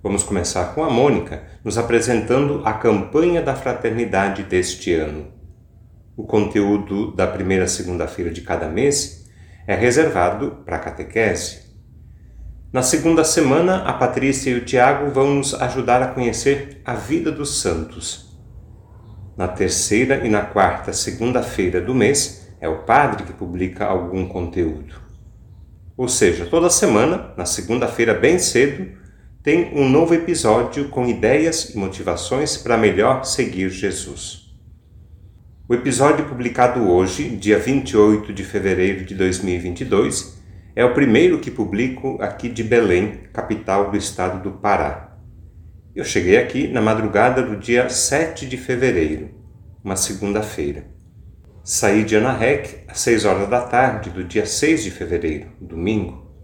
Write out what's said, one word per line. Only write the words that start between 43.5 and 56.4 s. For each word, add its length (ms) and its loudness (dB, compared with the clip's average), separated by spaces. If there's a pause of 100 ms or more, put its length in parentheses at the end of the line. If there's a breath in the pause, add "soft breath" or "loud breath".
do 60 -2
estado 440 -4
do 180 -8
Pará. 580 -2 (760)
Eu 120 -8
cheguei 320 4
aqui 320 0
na 100 -2
madrugada 640 2
do 140 -4
dia 320 0
sete 580 -2
de 80 -8
fevereiro, 760 0 (520)
uma 140 -4
segunda-feira. 960 -4 (720)
Saí 380 2
de 140 -2
Ana 160 2
Rec 560 -2
às 100 -12
seis 240 2
horas 240 2
da 140 0
tarde 480 0
do 120 -8
dia 240 -2
seis 380 0
de 80 -6
fevereiro, 560 -4 (140)
domingo. 680 -4 (140)